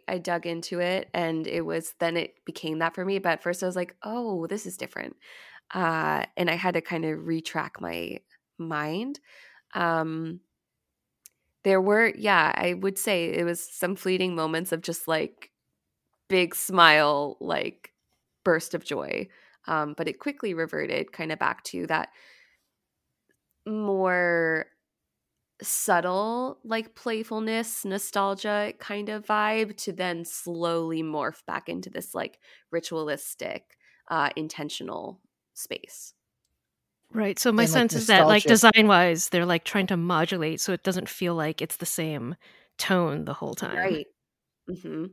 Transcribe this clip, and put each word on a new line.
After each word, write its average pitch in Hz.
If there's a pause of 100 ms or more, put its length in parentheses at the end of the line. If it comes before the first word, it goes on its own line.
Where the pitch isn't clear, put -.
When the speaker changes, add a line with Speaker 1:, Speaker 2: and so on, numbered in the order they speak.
Speaker 1:
I 190
dug 170
into 170
it, 180
and 165
it 170
was, 165
then 170
it -
became 160
that 165
for 185
me. 196
But 185
at 156
first 175
I 185
was 180
like, 180
"Oh, 214
this 208
is 185
different." - (560)
Uh, 160 (120)
and 175
I 160
had 185
to 165
kind 165
of 156
retrack 160
my - (400)
mind. 165 (540)
Um, 165 (1200)
there 190
were, 214
yeah, 190
I 175
would 190
say 180
it 170
was 170
some -
fleeting 185
moments 165
of 165
just, -
like, - (760)
big 180
smile, 151
like, - (500)
burst 165
of 156
joy. - (380)
Um, 151
but 160
it -
quickly 269
reverted 156
kind 160
of 156
back -
to 180
that 160 (1600)
more 180 (960)
subtle, 208
like, 226
playfulness, 220
nostalgia 202
kind 208
of 214
vibe 214
to -
then 175
slowly 165
morph 151
back -
into 175
this, -
like, - (300)
ritualistic, 156 (320)
uh, 147
intentional - (320)
space. - (960)
Speaker 2:
Right, 208
so 247
my 220
Speaker 3:
And, 160
like, 240
Speaker 2:
sense 226
is 226
that, 190
like, 214
Speaker 3:
nostalgia -
Speaker 2:
design-wise, 208
they're, 175
like, 170
trying 190
to 190
modulate 170
so -
it 175
doesn't 180
feel 175
like 156
it's -
the 175
same 151 (420)
tone 156
the 139
whole -
time. -
Speaker 1:
Right. 156 (640)
Mm-hmm. 160